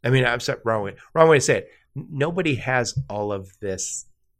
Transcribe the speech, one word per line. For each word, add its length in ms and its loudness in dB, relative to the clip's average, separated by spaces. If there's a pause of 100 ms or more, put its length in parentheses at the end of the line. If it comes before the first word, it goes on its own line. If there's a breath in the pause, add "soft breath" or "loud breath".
I 40 2
mean, 140 4
I'm 160 2
sorry, 240 -4
wrong 200 0
way, 120 -8 (180 loud breath)
wrong 140 6
way 100 8
to 40 4
say 160 2
it. 120 -8 (280 loud breath)
N-, 120 -12
nobody 460 -2
has 420 -2 (120)
all 240 -4
of 260 -10
this, 460 -8 (340)